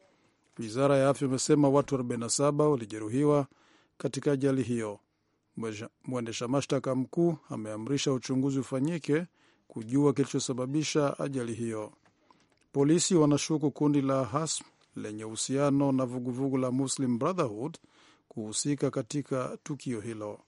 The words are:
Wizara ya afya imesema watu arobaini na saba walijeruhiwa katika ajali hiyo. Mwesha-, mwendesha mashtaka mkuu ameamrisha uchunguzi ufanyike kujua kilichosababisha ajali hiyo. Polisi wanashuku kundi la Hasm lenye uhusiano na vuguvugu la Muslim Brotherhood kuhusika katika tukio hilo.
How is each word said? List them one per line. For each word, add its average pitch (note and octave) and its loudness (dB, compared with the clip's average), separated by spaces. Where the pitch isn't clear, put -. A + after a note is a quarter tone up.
Wizara C3 2
ya C3+ 4
afya C#3 2
imesema C#3+ 4
watu C#3 4
arobaini B2 -2
na A2+ -4
saba D3 2
walijeruhiwa B2+ 2
katika C#3+ -2
ajali C3+ 2
hiyo. A2 -4
Mwesha-, G#2+ -8
mwendesha A#2+ -4
mashtaka C3+ 0
mkuu D#3+ 2
ameamrisha A2+ -2
uchunguzi C3 0
ufanyike D3 0
kujua C3 2
kilichosababisha C#3 0
ajali C3 -4
hiyo. A2 -6
Polisi D#3 4
wanashuku D3 4
kundi D3 2
la C3+ 0
Hasm D3 -4
lenye G#2+ -10
uhusiano C#3 2
na C3 2
vuguvugu B2+ -2
la B2+ 0
Muslim B2+ 0
Brotherhood D3 -2
kuhusika B2+ -4
katika C3+ -4
tukio C3 -8
hilo. G#2+ -8